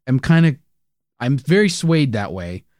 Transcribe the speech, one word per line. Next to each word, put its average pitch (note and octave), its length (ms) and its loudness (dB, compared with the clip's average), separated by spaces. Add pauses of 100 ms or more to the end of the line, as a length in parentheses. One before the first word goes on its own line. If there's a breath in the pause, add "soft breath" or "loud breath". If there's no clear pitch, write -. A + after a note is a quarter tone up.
am C3 120 0
kinda, E3 380 2 (640)
I'm C3 180 -2
very G3 300 2
swayed D#3+ 460 0
that G2+ 180 -4
way, F2+ 320 -10 (160)